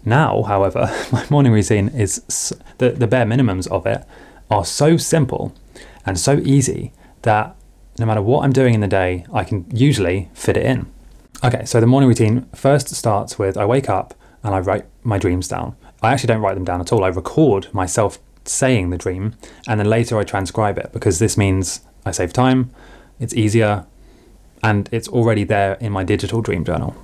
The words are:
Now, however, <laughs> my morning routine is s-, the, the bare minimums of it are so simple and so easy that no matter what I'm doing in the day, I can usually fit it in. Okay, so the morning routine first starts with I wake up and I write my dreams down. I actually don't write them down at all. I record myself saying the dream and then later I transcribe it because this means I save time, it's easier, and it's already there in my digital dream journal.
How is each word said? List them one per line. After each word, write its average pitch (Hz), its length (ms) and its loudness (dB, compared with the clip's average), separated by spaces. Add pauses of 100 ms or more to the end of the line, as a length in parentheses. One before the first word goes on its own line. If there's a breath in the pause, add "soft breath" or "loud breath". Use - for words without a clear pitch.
Now, 107 400 2
however, 101 480 0 (160)
<laughs> - 40 0
my 113 180 2
morning 139 220 4
routine 104 380 2
is 107 400 -4
s-, - 240 -6 (240 loud breath)
the, 123 140 2
the 123 160 0
bare 123 180 2
minimums 104 420 0
of 95 180 -4
it 104 180 -2 (460 loud breath)
are 98 160 2
so 160 320 2
simple - 560 -2 (520 loud breath)
and 92 140 -2
so 139 240 2
easy - 500 0 (300 soft breath)
that 107 320 0 (440)
no 113 60 0
matter 107 160 0
what 123 220 2
I'm 135 100 2
doing 127 200 4
in 107 80 2
the 101 60 0
day, 90 460 0
I 107 100 -2
can 95 280 -6
usually 107 640 0
fit - 240 -2
it - 80 -2
in. 127 260 -2 (520)
Okay, 120 220 0
so 117 140 0
the 117 80 4
morning 131 220 6
routine 113 460 2
first 143 340 0
starts 101 480 -4
with 98 200 -2
I 101 80 0
wake 131 240 0
up 95 240 -2 (320 soft breath)
and 101 80 -2
I 95 60 0
write 95 260 -2 (180)
my 107 140 -2
dreams 92 300 -2
down. - 280 -8 (280 soft breath)
I 117 100 2
actually 120 140 -2
don't 110 140 2
write 98 120 0
them 95 100 -6
down 90 160 -2
at 87 140 -2
all. 107 100 2
I 92 40 2
record 98 680 0
myself 98 460 -2 (260)
saying 110 460 0
the 90 60 -4
dream 95 360 -6 (340 loud breath)
and 113 120 -2
then 104 100 0
later 113 300 0
I 101 40 0
transcribe 98 540 -2
it - 160 -10
because 95 240 0
this 101 180 0
means 95 460 0 (240)
I - 60 -4
save 90 200 -4
time, 127 380 2 (500 loud breath)
it's - 140 -8
easier, 107 540 2 (720 soft breath)
and 107 300 0
it's 117 160 -6
already 110 360 2
there 98 380 0
in 107 100 -6
my 95 120 -2
digital 104 400 -2
dream 95 200 -4
journal. - 400 -4